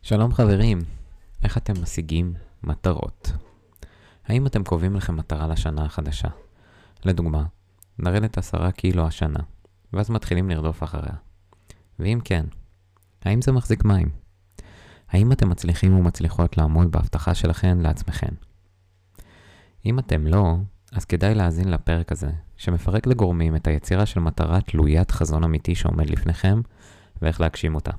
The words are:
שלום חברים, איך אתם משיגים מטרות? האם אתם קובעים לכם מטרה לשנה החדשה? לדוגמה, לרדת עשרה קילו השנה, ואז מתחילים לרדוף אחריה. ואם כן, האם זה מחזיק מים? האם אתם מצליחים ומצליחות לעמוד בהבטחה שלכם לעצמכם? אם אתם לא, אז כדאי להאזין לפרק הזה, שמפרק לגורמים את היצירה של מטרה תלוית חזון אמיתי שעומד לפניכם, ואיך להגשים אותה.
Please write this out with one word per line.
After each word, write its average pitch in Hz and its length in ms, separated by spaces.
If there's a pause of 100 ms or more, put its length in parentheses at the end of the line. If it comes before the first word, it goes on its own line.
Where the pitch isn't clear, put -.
שלום 110 240
חברים, 104 460 (640)
איך 107 140
אתם 107 240
משיגים 85 520 (300)
מטרות? - 680 (960)
האם 131 200
אתם 104 160
קובעים 90 320
לכם 85 200
מטרה 80 320
לשנה 78 380
החדשה? 76 420 (800)
לדוגמה, 82 380 (560)
לרדת 104 380
עשרה 90 340
קילו 90 360
השנה, 76 320 (540)
ואז 104 160
מתחילים 95 400
לרדוף 78 340
אחריה. 73 300 (840)
ואם 110 240
כן, 82 220 (800)
האם 107 160
זה 135 100
מחזיק 123 340
מים? 90 240 (1000)
האם 104 220
אתם 113 180
מצליחים 85 480
ומצליחות 85 600
לעמוד 80 340
בהבטחה 80 440
שלכם 90 460
לעצמכם? - 520 (1500)
אם 120 140
אתם 78 280
לא, 85 280 (360)
אז - 140
כדאי 92 300
להאזין 90 360
לפרק 82 400
הזה, 78 200 (260)
שמפרק 90 500
לגורמים 87 480
את 80 120
היצירה 92 380
של - 140
מטרה 82 420
תלוית 80 500
חזון 78 320
אמיתי 80 320
שעומד 80 340
לפניכם, 95 520 (600)
ואיך 80 200
להגשים 80 340
אותה. 78 240